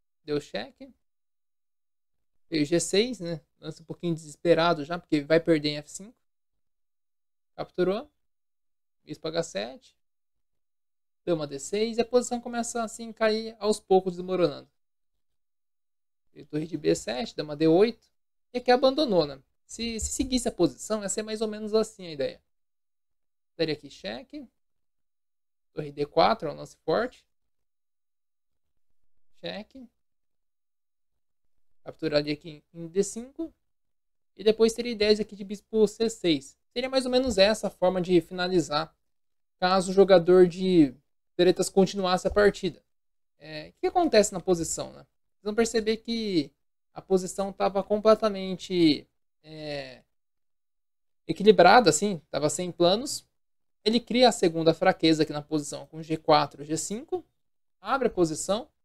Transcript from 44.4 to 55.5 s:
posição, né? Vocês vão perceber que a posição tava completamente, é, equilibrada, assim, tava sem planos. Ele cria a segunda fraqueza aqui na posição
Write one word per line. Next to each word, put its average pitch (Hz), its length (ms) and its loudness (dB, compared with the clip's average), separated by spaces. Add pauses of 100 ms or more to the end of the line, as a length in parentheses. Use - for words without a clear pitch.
posição, 156 520 -4
né? 139 140 -20 (260)
Vocês - 120 -20
vão 208 100 -6
perceber 226 440 0
que 220 540 -4 (400)
a - 80 -16
posição 190 520 -4
tava 196 300 -2
completamente, 190 1200 2 (360)
é, 147 600 -14 (1200)
equilibrada, 190 640 6
assim, 185 320 -2 (100)
tava 147 200 -2
sem 180 200 -6
planos. 196 560 -2 (580)
Ele 226 160 2
cria 240 300 4
a - 20 -4
segunda 160 420 2
fraqueza 160 480 2
aqui 156 100 -2
na 147 100 -8
posição 143 440 -8